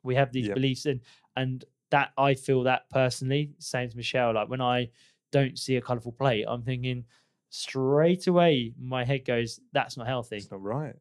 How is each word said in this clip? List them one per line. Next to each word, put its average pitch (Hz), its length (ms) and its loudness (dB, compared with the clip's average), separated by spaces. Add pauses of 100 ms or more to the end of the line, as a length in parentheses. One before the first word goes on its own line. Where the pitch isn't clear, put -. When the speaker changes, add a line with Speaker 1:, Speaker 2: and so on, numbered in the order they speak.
Speaker 1:
We 127 120 -2
have 135 180 4
these 123 140 -2
Speaker 2:
Yeah. 101 80 -2
Speaker 1:
beliefs, 131 320 0
and, 143 120 -2 (380)
and 131 260 -4 (280)
that, 139 260 2
I 139 160 4
feel 131 300 0
that 127 260 0
personally, 135 720 0
same 123 280 -4
as 113 80 -12
Michelle, 120 380 0
like, 107 160 -2
when 127 120 -4
I 123 280 0 (420)
don't 139 280 2
see 131 180 0
a 120 40 0
colourful 120 320 -6
plate, 120 340 0
I'm 120 160 -6
thinking 123 420 -4 (440)
straight 147 800 2
away, 160 500 4
my 127 280 -4
head 135 200 -2
goes, 117 340 -2 (120)
"That's 131 260 -2
not 117 100 -8
healthy." 120 300 -4
Speaker 2:
It's 98 140 -12
not 98 100 -12
right. 117 400 -6